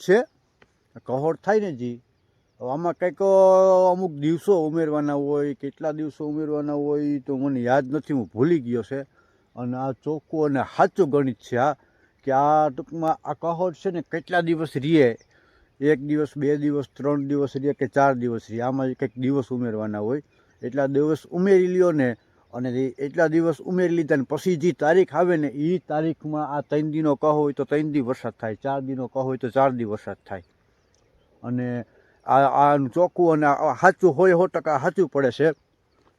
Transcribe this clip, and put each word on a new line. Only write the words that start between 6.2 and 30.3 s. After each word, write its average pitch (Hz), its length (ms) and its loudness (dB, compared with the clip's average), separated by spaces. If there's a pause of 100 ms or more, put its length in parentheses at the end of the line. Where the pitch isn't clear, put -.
ઉમેરવાના 147 440 -4
હોય 147 460 -2
તો 135 180 -6
મને 135 240 -2
યાદ 127 320 2
નથી, 156 220 -4
હું 113 200 -4
ભૂલી 151 260 2
ગયો 120 220 -4
છે. 135 180 -8 (560)
અને 123 200 -8
આ 135 160 -4
ચોખ્ખું 151 520 -6
અને 139 200 0 (120)
સાચું 170 340 2
ગણિત 135 260 0
છે - 200 -8
આ, 135 160 2 (520)
કે 135 80 -2
આ 151 360 4
ટૂંકમાં 156 560 -4
આ 151 80 -6
કહોડ 165 420 -4
છે - 160 -6
ને 170 120 -6
કેટલા 175 380 -4
દિવસ 165 360 -2
રીએ, 135 400 4 (640)
એક 143 200 2
દિવસ, 147 360 -2
બે 147 200 0
દિવસ, 147 280 -2 (120)
ત્રણ 139 300 -2
દિવસ 143 300 -2
રીએ 139 160 -2
કે 131 140 -4
ચાર 139 280 2
દિવસ 120 360 -4
રીએ, 113 100 -8
આમાં 131 320 -2
કંઈક 127 260 -6
દિવસ 131 320 -2
ઉમેરવાના 107 480 -6
હોય. 123 240 -4 (400)
એટલા 135 240 -2
દિવસ 143 320 0 (120)
ઉમેરી 185 360 4
લ્યો 180 260 2
ને, 127 240 0 (360)
અને 123 180 -6
એ 127 280 -4
એટલા 160 280 0
દિવસ 165 340 0
ઉમેરી 180 340 0
લીધા 160 220 0
ને 139 60 0
પછી 160 340 -2
જે 160 160 0
તારીખ 160 420 2
આવે 175 220 2
ને, 147 120 -2
એ 151 300 -2
તારીખમાં 151 720 -4
આ 143 120 -4
ત્રણ 151 300 -2
દીનો 151 240 0
કહો 151 180 2
હોય 147 200 2
તો 139 120 -6
ત્રણ 151 260 -2
દી 147 100 0
વરસાદ 123 320 -6
થાય, 110 220 -8
ચાર 139 260 -6
દીનો 131 260 -6
કહો 131 160 -6
હોય 131 140 -4
તો 123 120 -6
ચાર 135 240 4
દી 120 120 -4
વરસાદ 104 320 -8 (120)
થાય. 95 140 -12 (1000)